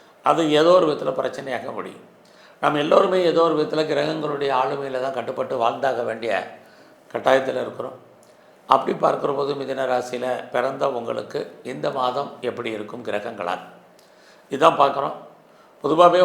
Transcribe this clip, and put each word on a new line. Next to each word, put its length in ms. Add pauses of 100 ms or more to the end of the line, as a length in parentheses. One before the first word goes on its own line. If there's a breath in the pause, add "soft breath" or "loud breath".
(300 loud breath)
அது 120 (160)
ஏதோ 180
ஒரு 120
விதத்துல 280
பிரச்சனையாக 600
முடியும். 280 (580 loud breath)
நம்ம 200
எல்லோருமே 360 (120)
ஏதோ 160
ஒரு 100
விதத்துல 340
கிரகங்களுடைய 600 (100)
ஆளுமையில 420
தான் 140
கட்டுப்பட்டு 460
வாழ்ந்தாக 460
வேண்டிய 240 (800 loud breath)
கட்டாயத்துல 520
இருக்கிறோம். 320 (800 soft breath)
அப்படி 180 (100)
பார்க்கிற 360
போது 200
மிதுன 320
ராசியில 400 (240)
பிறந்த 340 (120)
உங்களுக்கு 420 (300)
இந்த 140 (120)
மாதம் 320 (200)
எப்படி 260
இருக்கும் 320
கிரகங்களால்? 540 (920 soft breath)
இதான் 240
பார்க்குறோம். 380 (680 soft breath)
பொதுவாகவே 400